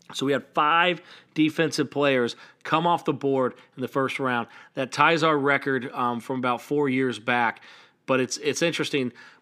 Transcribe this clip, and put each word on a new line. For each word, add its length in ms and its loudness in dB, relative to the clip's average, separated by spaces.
So 120 -4
we 60 2
had 120 0
five 460 2
defensive 560 0
players 440 0
come 240 0
off 180 0
the 80 0
board 400 0
in 60 -10
the 60 -6
first 320 -2
round. 280 -2
That 180 -6
ties 320 4
our 140 4
record, 560 0
um, 260 -2
from 200 -6
about 220 -2
four 280 0
years 300 0
back. 420 0
But 120 2
it's, 180 -2
it's 260 -2
interesting. 500 -2